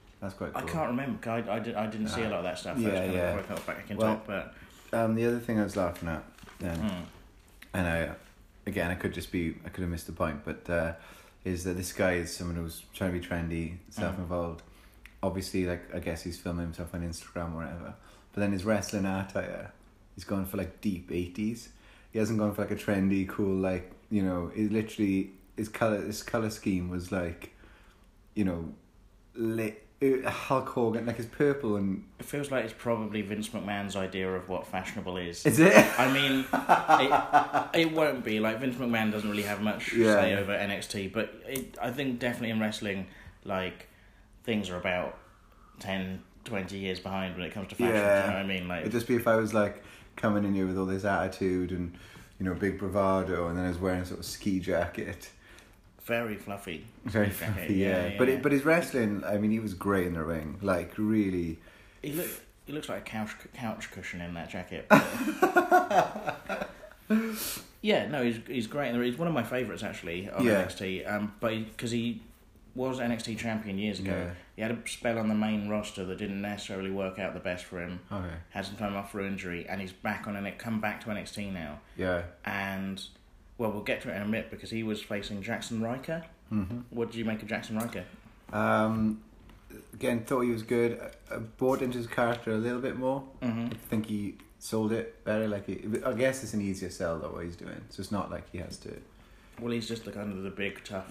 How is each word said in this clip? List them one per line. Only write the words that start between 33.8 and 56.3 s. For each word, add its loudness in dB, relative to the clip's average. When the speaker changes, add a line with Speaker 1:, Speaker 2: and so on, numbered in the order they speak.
Speaker 2:
idea -2
of -4
what -4
fashionable -4
is. -2
Speaker 1:
Is 6
it? 12
Speaker 2:
I 6
mean, 4
Speaker 1:
<laughs> 6
Speaker 2:
it, 6
it -2
won't 2
be. 2
Like, 2
Vince -2
McMahon 2
doesn't -2
really 0
have -2
much -2
Speaker 1:
Yeah. 8
Speaker 2:
say 6
over 0
N 0
X -4
T, -4
but -2
it, -6
I 0
think -2
definitely -2
in 0
wrestling, -2
like, -4
things 0
are -4
about -2
ten, -4
twenty -4
years -4
behind -4
when -4
it -8
comes -8
to -12
fashion. 4
Speaker 1:
Yeah. 6
Speaker 2:
Do 2
you 2
know 0
what -2
I -2
mean? -2
Like, -2
Speaker 1:
It'd -2
just 0
be 4
if 2
I 8
was, 4
like, 2
coming 2
in 2
here 2
with 0
all 2
this 0
attitude 2
and, -2
you -2
know, 2
big 0
bravado, 2
and -2
then 0
I 0
was -2
wearing 0
a -4
sort -8
of -10
ski -2
jacket. -2
Speaker 2:
Very 0